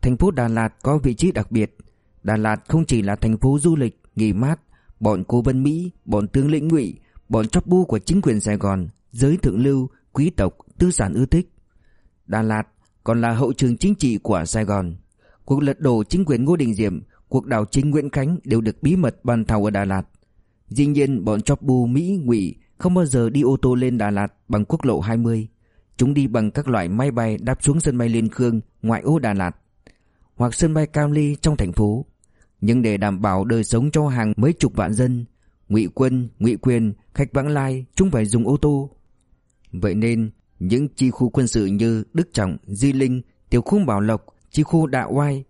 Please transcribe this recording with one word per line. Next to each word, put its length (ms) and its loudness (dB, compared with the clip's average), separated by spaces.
Thành 140 2
phố 140 2
Đà 180 0
Lạt 340 -2
có 160 0
vị 160 0
trí 180 0
đặc 200 -4
biệt. 240 -2
Đà 140 0
Lạt 200 0
không 160 2
chỉ 180 0
là 140 -2
thành 220 0
phố 200 2
du 180 2
lịch, 240 -4
nghỉ 160 2
mát, 280 -2
bọn 240 0
cố 180 0
vấn 200 0
Mỹ, 280 -2
bọn 240 -2
tướng 220 0
lĩnh 180 0
Ngụy, 260 0
bọn 200 0
chóp 180 0
bu 180 4
của 140 -2
chính 240 0
quyền 180 2
Sài 160 -2
Gòn, 320 -2
giới 240 2
thượng 260 0
lưu, 260 0
quý 180 0
tộc, 260 -2
tư 120 4
sản 240 -2
ưa 120 0
thích. 260 0
Đà 160 -2
Lạt 260 -2
còn 160 2
là 120 2
hậu 200 0
trường 240 0
chính 180 2
trị 240 0
của 260 -2
Sài 200 -2
Gòn. 320 -2
Cuộc 180 0
lật 180 -2
đổ 240 2
chính 200 0
quyền 200 0
Ngô 120 2
Đình 180 0
Diệm, 280 -2
cuộc 180 -2
đảo 180 -2
chính 260 -2
Nguyễn 200 -2
Khánh 340 -2
đều 160 0
được 220 -4
bí 140 2
mật 280 -2
bàn 200 0
thảo 200 0
ở 60 0
Đà 140 -2
Lạt. 180 -2
Dĩ 180 0
nhiên, 380 0
bọn 180 0
chóp 200 0
bu 240 2
Mỹ, 380 0
Ngụy 300 0
không 160 0
bao 120 2
giờ 240 2
đi 120 0
ô 200 4
tô 120 4
lên 240 0
Đà 120 -2
Lạt 220 -2
bằng 160 0
quốc 200 -4
lộ 160 2
hai 160 -2
mươi. 320 -2
Chúng 180 2
đi 120 2
bằng 240 0
các 180 -4
loại 200 0
máy 220 0
bay 280 -2
đáp 240 -4
xuống 180 2
sân 180 -2
bay 100 0
Liên 200 0
Khương, 320 0
ngoại 200 -2
ô 160 2
Đà 160 -2
Lạt, 220 -4
hoặc 200 -2
sân 200 0
bay 120 2
Cam 260 0
Ly 280 0
trong 160 0
thành 160 -4
phố. 340 0
Nhưng 220 2
để 140 2
đảm 240 0
bảo 240 0
đời 200 0
sống 260 0
cho 180 0
hàng 280 0
mấy 160 2
chục 240 -2
vạn 180 -2
dân, 300 0
Ngụy 260 2
Quân, 340 0
Ngụy 180 2
Quyền, 360 0
khách 180 -2
vãng 160 -2
lai, 460 -4
chúng 160 2
phải 160 0
dùng 220 0
ô 80 2
tô. 340 0
Vậy 220 -2
nên, 360 0
những 300 0
chi 220 0
khu 200 -2
quân 180 0
sự 180 0
như 380 0
Đức 180 0
Trọng, 240 -2
Di 260 0
Linh, 300 0
tiểu 120 2
khu 220 0
Bảo 160 0
Lộc, 260 -2
chi 120 0
khu 240 2
Đạ 180 -4
Oai 460 -2